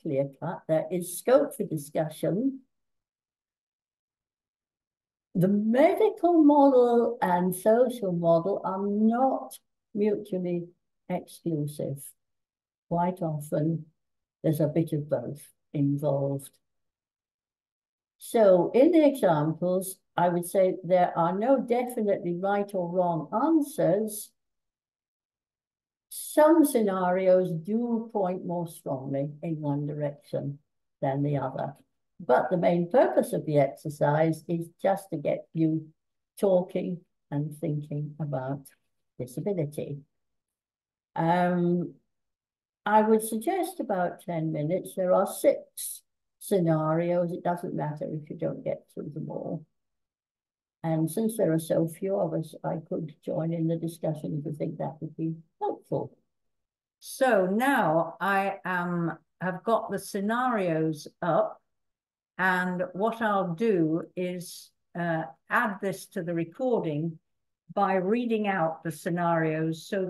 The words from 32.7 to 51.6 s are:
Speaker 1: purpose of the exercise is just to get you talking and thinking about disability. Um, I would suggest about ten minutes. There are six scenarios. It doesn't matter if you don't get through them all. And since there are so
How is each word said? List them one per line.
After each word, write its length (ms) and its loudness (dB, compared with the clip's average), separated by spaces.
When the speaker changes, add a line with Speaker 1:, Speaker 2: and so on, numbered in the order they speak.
Speaker 1:
purpose 400 4
of 140 -4
the 120 2
exercise 920 2
is 180 -2
just 300 0
to 60 -6
get 360 -4
you 340 0
talking 600 0
and 260 -4
thinking 640 -6
about 440 -6
disability. 840 -6
Um, 800 2
I 160 6
would 220 4
suggest 560 -4
about 460 -2
ten 260 -2
minutes. 440 -4
There 180 0
are 120 4
six 760 -2
scenarios. 920 0
It 120 -10
doesn't 320 -6
matter 340 -6
if 200 -10
you 80 -12
don't 260 -6
get 200 -6
through 200 -10
them 160 -10
all. 360 -8
And 280 0
since 240 -2
there 160 2
are 80 2
so 280 0